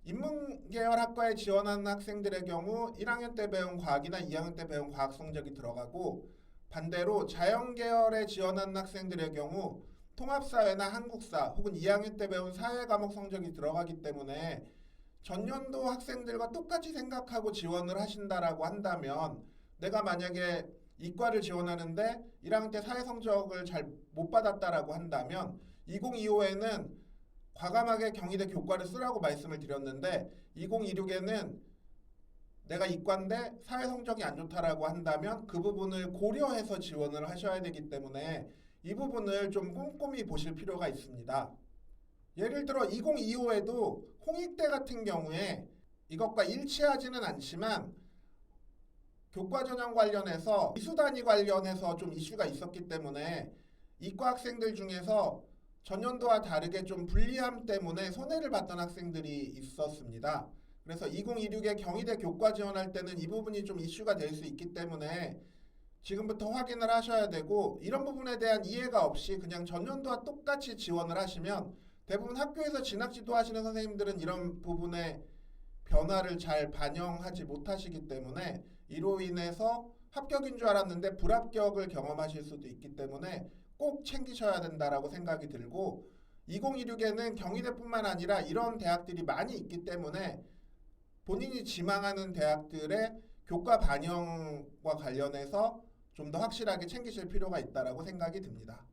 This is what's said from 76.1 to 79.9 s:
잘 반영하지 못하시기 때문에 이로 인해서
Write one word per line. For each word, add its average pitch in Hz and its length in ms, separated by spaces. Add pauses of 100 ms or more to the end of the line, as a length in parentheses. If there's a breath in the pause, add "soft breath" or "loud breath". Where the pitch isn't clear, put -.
잘 151 320
반영하지 170 720
못하시기 160 640
때문에 135 560 (240 loud breath)
이로 190 320
인해서 185 680 (220 loud breath)